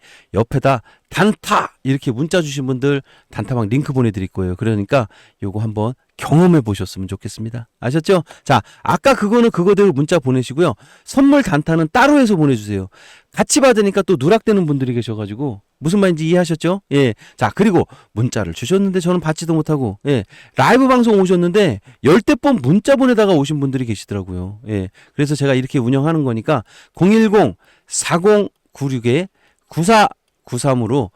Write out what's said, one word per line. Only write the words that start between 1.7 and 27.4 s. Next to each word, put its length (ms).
이렇게 260
문자 320
주신 240
분들 360
단타방 380
링크 240
보내드릴 360
거예요. 280
그러니까 520
요거 180
한번 340
경험해 460
보셨으면 440
좋겠습니다. 640
아셨죠? 440
자, 160
아까 320
그거는 360
그거대로 420
문자 260
보내시고요. 560
선물 380
단타는 500
따로 260
해서 160
보내주세요. 540
같이 280
받으니까 420
또 160
누락되는 480
분들이 280
계셔가지고 680
무슨 220
말인지 280
이해하셨죠? 540
예. 220
자, 180
그리고 320
문자를 400
주셨는데 460
저는 220
받지도 340
못하고, 520
예. 180
라이브 320
방송 320
오셨는데 600
열대 320
번 220
문자 400
보내다가 360
오신 280
분들이 260
계시더라고요. 800
예. 240
그래서 220
제가 180
이렇게 240
운영하는 460
거니까 400
공일공 600